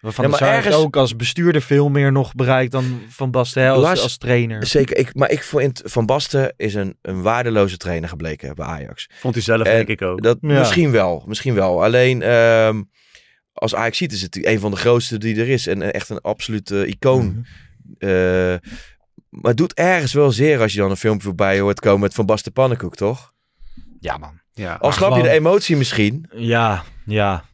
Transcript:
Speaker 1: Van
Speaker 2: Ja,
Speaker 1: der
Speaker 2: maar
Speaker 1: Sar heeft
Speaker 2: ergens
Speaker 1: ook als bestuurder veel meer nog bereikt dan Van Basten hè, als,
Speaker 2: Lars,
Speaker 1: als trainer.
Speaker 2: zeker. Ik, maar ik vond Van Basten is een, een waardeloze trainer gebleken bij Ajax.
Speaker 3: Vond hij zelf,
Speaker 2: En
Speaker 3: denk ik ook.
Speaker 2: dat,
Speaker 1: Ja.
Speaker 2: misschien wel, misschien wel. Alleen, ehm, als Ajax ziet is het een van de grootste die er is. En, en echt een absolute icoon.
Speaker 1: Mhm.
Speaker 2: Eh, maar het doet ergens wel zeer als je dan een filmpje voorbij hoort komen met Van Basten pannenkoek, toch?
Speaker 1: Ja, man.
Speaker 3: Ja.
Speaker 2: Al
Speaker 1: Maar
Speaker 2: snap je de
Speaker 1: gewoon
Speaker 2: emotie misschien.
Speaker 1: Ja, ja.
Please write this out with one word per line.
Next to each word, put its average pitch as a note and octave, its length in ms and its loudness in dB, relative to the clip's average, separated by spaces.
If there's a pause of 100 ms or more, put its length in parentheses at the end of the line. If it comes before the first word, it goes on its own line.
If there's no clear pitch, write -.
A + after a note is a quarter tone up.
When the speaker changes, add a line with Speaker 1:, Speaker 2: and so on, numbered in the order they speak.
Speaker 1:
Van G#2+ 140 -8
Speaker 2:
Ja, C3 60 -4
Speaker 1:
der C#3 80 2
Speaker 2:
maar C#3+ 100 2
Speaker 1:
Sar - 140 4
heeft G3+ 120 0
Speaker 2:
ergens D#3+ 180 4
Speaker 1:
ook D3 120 -2
als C3 200 2
bestuurder D3+ 460 0
veel C#3+ 280 2
meer C#3 220 2
nog C3+ 240 0
bereikt B2+ 360 0
dan B2+ 380 -4
Van B2+ 220 -6
Basten B2 320 0
hè, C3 60 6
als, C3+ 120 4
Speaker 2:
Lars, E3 200 2
Speaker 1:
als - 160 -4
trainer. A#2+ 480 -2
Speaker 2:
zeker. C3+ 320 2
Ik, - 180 -2
maar C3+ 160 2
ik D3 120 -2
vond C3+ 420 -2
Van A2+ 200 -2
Basten C3+ 520 0
is G#2+ 160 -4
een, G2+ 280 -6
een F#2 200 -6
waardeloze G#2+ 560 0
trainer E2+ 320 -6
gebleken D2+ 460 -10
bij D2+ 100 -10
Ajax. - 440 -12 (100)
Speaker 3:
Vond B2+ 140 -4
hij A#2 100 -4
zelf, A2+ 240 2
Speaker 2:
En G#2+ 80 4
Speaker 3:
denk A2+ 120 2
ik A2 140 -4
ook. F#2 220 -4
Speaker 2:
dat, A#2 180 4
Speaker 1:
Ja. D#3 60 -6 (120)
Speaker 2:
misschien C3+ 320 2
wel, F#2 360 2
misschien A#2 260 -4
wel. F#2 300 2
Alleen, B2 380 4
ehm, A2+ 600 4 (720)
als - 220 -4
Ajax A2+ 220 -2
ziet E3 140 -4
is G2+ 100 -8
het F#2 240 -8
een A2 140 2
van G2+ 120 -4
de F#2+ 60 -6
grootste A#2+ 400 2
die G#2+ 220 -4
er A#2+ 100 -2
is. B2+ 180 -2
En, F#2+ 140 -2
en G2 120 -4
echt - 160 -8
een G#2+ 120 -10
absolute G2+ 680 -4
icoon. C3 400 0
Speaker 1:
Mhm. F#2+ 120 -6 (580)
Speaker 2:
Eh, F#2 580 0 (760)
maar - 120 -18 (100)
het A2+ 60 0
doet E3+ 160 0
ergens E3 400 0
wel C#3+ 180 4
zeer C3 300 2
als G#2+ 120 0
je G2 60 -4
dan G2 100 2
een G2 80 -2
filmpje G#2 300 -2
voorbij G2 320 0
hoort G2+ 200 0
komen G2+ 200 4
met G2+ 140 0
Van A2+ 120 -2
Basten G#2 280 -2
pannenkoek, B2 420 -2
toch? A2 380 -4 (680)
Speaker 1:
Ja, - 180 -8
man. D2+ 220 -18 (140)
Speaker 3:
Ja. F#2 200 -8
Speaker 2:
Al E2 80 -10
Speaker 1:
Maar C3+ 120 2
Speaker 2:
snap F#3+ 160 2
je - 60 2
de - 60 4
Speaker 1:
gewoon - 160 4
Speaker 2:
emotie E3+ 400 2
misschien. A#2+ 580 0
Speaker 1:
Ja, A2+ 480 0 (220)
ja. G2+ 380 -2 (100)